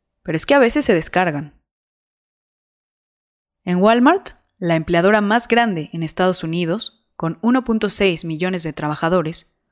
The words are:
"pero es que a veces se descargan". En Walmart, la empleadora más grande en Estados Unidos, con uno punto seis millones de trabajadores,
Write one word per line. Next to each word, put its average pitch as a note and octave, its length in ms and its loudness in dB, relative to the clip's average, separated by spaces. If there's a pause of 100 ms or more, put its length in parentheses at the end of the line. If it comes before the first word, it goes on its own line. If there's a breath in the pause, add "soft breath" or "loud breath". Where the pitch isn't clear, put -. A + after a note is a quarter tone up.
(240)
"pero D#3+ 120 -4
es - 120 -2
que C#4 80 4
a C#4+ 40 6
veces C4 240 4
se A3 120 2
descargan". D#3 640 -2 (2000)
En F3+ 140 -2
Walmart, A#3+ 540 2 (260)
la E3+ 180 0
empleadora F3 460 2
más G#3+ 260 0
grande A3 460 0
en E3+ 80 -6
Estados F3+ 420 -2
Unidos, E3+ 540 -4 (180)
con E3 280 -6
uno B3 200 2
punto A3 260 -2
seis F#3 360 0
millones F3 380 -4
de D3+ 100 -6
trabajadores, E3 880 -4 (120)